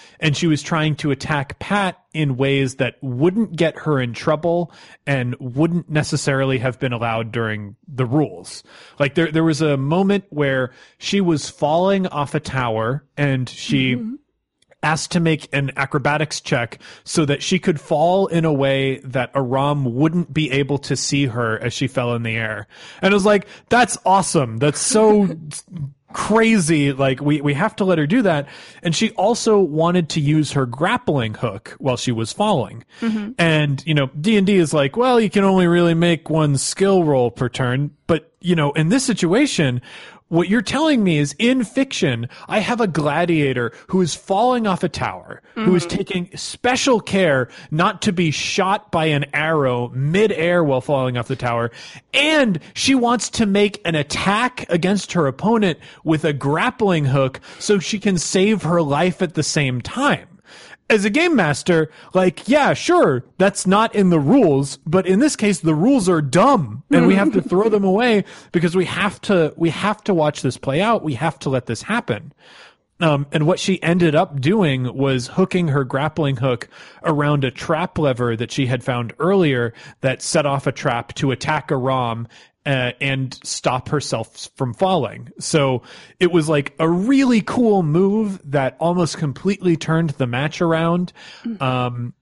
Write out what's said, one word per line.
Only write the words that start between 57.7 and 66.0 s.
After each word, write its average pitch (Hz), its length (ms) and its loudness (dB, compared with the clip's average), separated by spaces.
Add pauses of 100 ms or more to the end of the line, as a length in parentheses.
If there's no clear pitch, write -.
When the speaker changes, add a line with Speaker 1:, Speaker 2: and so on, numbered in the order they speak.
Speaker 1:
she 208 180 -6
can 190 200 0
save 196 460 0
her 170 180 2
life 156 400 0
at 170 120 -4
the 151 100 -2
same 131 380 -2
time. - 460 -4 (640)
As 214 140 2
a 214 60 2
game 320 260 2
master, 160 560 2 (220)
like, 185 340 0
yeah, 254 260 4
sure, 214 520 2 (120)
that's 190 300 2
not 208 260 4
in 196 160 4
the 165 120 4
rules, 143 640 4
but 175 200 2
in 190 140 4
this - 160 2
case, 208 240 0
the 160 160 2
rules 208 320 4